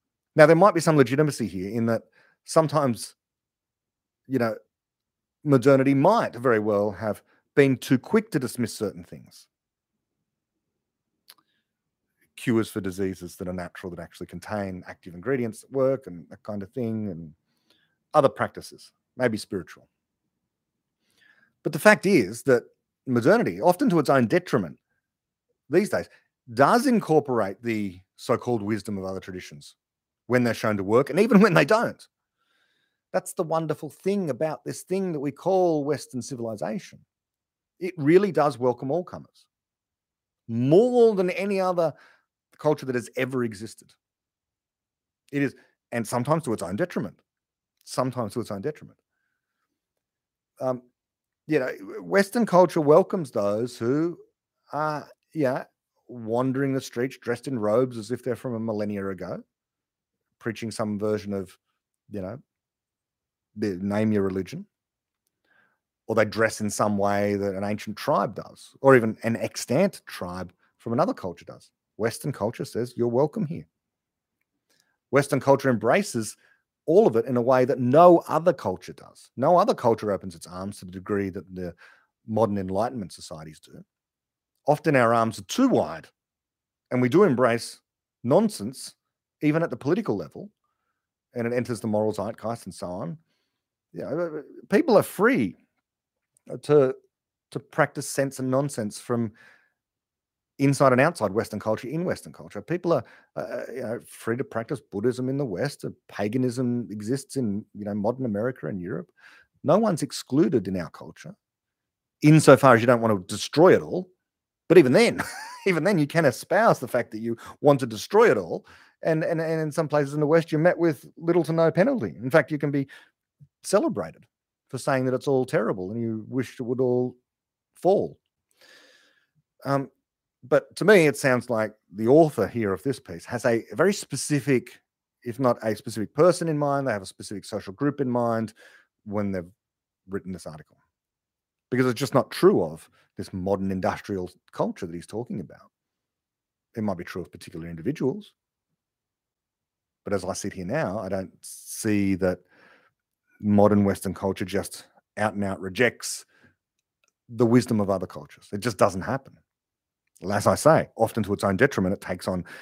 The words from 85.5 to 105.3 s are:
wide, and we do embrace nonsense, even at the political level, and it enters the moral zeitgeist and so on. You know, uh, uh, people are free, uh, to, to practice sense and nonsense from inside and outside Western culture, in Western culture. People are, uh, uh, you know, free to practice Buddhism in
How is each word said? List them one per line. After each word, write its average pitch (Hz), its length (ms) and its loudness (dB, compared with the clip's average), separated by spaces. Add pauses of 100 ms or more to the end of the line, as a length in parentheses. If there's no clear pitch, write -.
wide, 82 380 -2 (840)
and 127 100 0
we 127 80 2
do 170 140 6
embrace 120 560 0 (440)
nonsense, 139 720 -2 (460)
even 156 220 0
at 165 60 -4
the 160 80 -10
political 147 380 -2
level, 87 360 -12 (800)
and 117 140 -6
it 120 60 -4
enters 120 260 -4
the - 80 -6
moral 107 240 0
zeitgeist 107 540 -8
and 90 80 -14
so - 140 -12
on. 120 300 -10 (800)
You 170 60 -10
know, - 60 -10
uh, 151 320 -6
uh, - 20 -12 (280)
people 240 280 4
are 147 60 6
free, 185 640 -2 (840)
uh, - 120 -12
to, 139 320 4 (560)
to 139 80 -10
practice - 500 -4
sense 135 300 -4
and 131 120 -4
nonsense 131 480 -4
from 117 320 -4 (1300)
inside 139 320 4
and 127 100 6
outside 139 300 2
Western 104 280 -2
culture, 110 280 -4
in 160 180 -6
Western - 280 -8
culture. 85 280 -16
People 170 320 -2
are, 123 100 0 (320)
uh, - 40 -6
uh, 113 240 -8 (100)
you 127 80 -10
know, 120 240 -6
free - 320 -6
to 139 60 -6
practice 117 360 -6
Buddhism 123 500 -4
in 135 80 -2